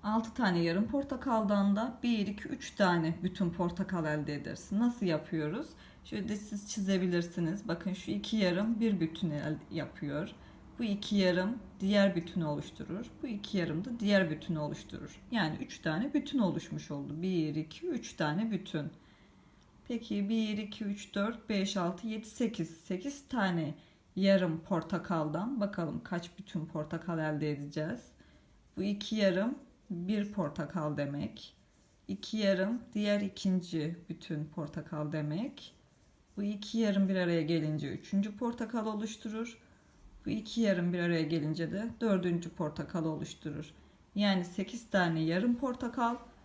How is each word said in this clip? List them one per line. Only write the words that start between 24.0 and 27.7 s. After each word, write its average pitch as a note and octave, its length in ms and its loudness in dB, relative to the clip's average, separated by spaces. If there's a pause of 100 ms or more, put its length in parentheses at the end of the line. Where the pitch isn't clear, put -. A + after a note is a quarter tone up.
yarım F#3 440 6
portakaldan E3+ 1000 0
bakalım F#3+ 440 -2
kaç F3 340 -4
bütün E3 280 -4
portakal D#3+ 520 -4
elde D3+ 320 0
edeceğiz. D3+ 540 -4 (720)